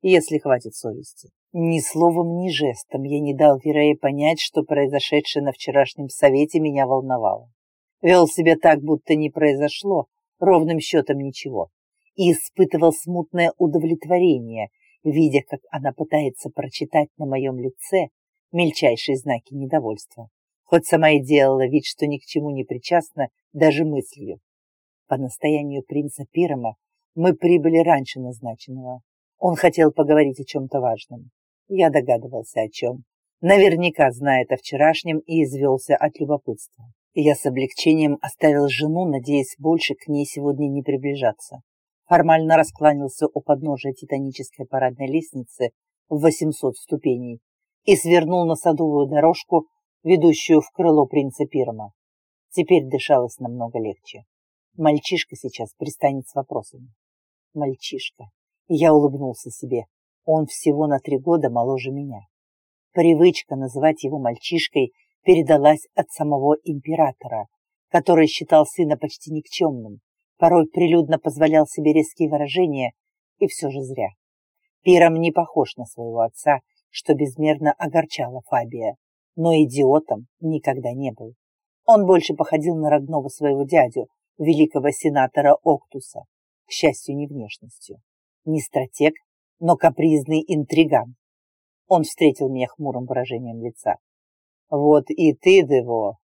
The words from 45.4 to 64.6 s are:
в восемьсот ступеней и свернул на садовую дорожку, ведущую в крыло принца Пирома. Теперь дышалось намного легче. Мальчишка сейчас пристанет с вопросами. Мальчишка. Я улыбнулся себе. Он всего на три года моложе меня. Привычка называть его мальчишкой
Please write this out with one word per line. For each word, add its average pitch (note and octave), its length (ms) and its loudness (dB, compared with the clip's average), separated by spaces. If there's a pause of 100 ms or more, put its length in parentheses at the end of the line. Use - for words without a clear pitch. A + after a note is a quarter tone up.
в D3 120 -4
восемьсот D#3 560 -2
ступеней B2 600 -6 (460)
и G3 100 4
свернул F3 500 2
на E3 100 0
садовую D3+ 520 0
дорожку, D#3+ 600 0 (360)
ведущую D#3+ 580 4
в - 100 -12
крыло D#3 340 2
принца C#3 400 -4
Пирома. A2+ 460 -6 (580)
Теперь E3 360 2
дышалось C3 540 -2
намного A#2+ 400 -8
легче. - 460 -12 (500)
Мальчишка D3 600 -2
сейчас A#2+ 400 -12
пристанет C3+ 520 -4
с - 60 -20
вопросами. B2+ 540 -10 (640)
Мальчишка. C3+ 720 -10 (420)
Я D#3+ 260 4
улыбнулся C#3 580 0
себе. B2 340 -8 (400)
Он D#3 220 0
всего D3+ 400 -2
на C#3+ 120 0
три C#3 200 -4
года D3 320 0
моложе B2+ 400 -4
меня. C3+ 300 -12 (720)
Привычка E3+ 640 2
называть C3+ 480 -2
его C#3+ 140 -6
мальчишкой C3 760 -4 (300)